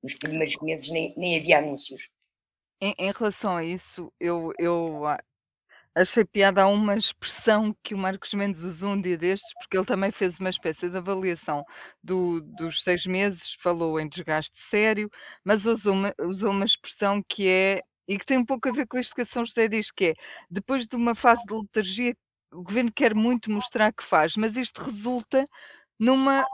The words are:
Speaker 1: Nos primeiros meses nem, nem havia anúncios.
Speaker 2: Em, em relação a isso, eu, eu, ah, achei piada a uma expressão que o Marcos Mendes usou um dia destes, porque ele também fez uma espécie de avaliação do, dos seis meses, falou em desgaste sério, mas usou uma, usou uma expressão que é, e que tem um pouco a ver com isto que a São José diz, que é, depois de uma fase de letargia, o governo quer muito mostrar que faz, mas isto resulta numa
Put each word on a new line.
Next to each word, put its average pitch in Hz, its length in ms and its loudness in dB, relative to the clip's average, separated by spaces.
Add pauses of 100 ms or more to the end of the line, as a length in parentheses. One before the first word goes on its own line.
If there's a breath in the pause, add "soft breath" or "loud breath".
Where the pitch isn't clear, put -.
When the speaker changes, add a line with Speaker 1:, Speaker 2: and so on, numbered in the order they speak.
Speaker 1:
Nos - 140 -8
primeiros 156 460 -4
meses 156 280 -4
nem, 160 260 -4
nem 170 240 0
havia 156 200 6
anúncios. 139 500 -6 (720)
Speaker 2:
Em, 202 140 -2
em 190 140 -2
relação 208 440 -2
a 170 80 -2
isso, 175 560 -10
eu, 170 380 -2
eu, 165 480 -2
ah, 147 180 -2 (720 soft breath)
achei 185 320 4
piada 196 380 4
a 190 40 8
uma 208 300 4
expressão 214 880 0
que - 100 -8
o 202 40 -4
Marcos 190 360 -4
Mendes 202 300 -2
usou 185 300 -4
um 196 80 0
dia 180 140 0
destes, 175 440 -2
porque - 180 -4
ele 185 80 0
também 196 260 0
fez 180 280 -2
uma 185 100 -2
espécie 175 400 -4
de 180 80 -6
avaliação 175 680 -4 (400 loud breath)
do, 175 380 0
dos 160 400 -6
seis 175 240 0
meses, 185 560 -2
falou 170 380 0
em 156 100 -6
desgaste 156 500 -4
sério, 214 520 0 (320 loud breath)
mas 202 200 2
usou 214 300 2
uma, 190 280 0
usou 190 280 -2
uma 196 160 0
expressão 202 560 0
que 196 260 -2
é, 190 360 4 (240)
e 202 100 -2
que - 80 -10
tem 262 140 4
um 240 60 2
pouco 269 220 -2
a 254 40 0
ver 240 160 -2
com 247 100 -6
isto 254 160 -6
que - 80 -6
a 240 40 -2
São 233 200 -4
José 226 220 0
diz, 214 240 -2
que - 140 -2
é, 160 80 2 (360 loud breath)
depois 226 380 -4
de - 80 -10
uma 233 180 2
fase 233 320 4
de 196 80 -8
letargia, 214 600 -2 (360)
o 180 120 -14
governo 226 280 0
quer 226 220 2
muito 220 380 2
mostrar 214 420 2
que - 120 -14
faz, 165 300 4
mas 220 220 -2
isto 247 240 -6
resulta 247 640 -2 (540 loud breath)
numa 269 440 4 (100)